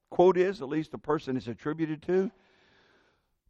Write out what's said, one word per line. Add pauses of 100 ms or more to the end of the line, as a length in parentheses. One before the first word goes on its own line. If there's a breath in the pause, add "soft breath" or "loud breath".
(100)
quote
is,
at
least
the
person
it's
attributed
to? (1200)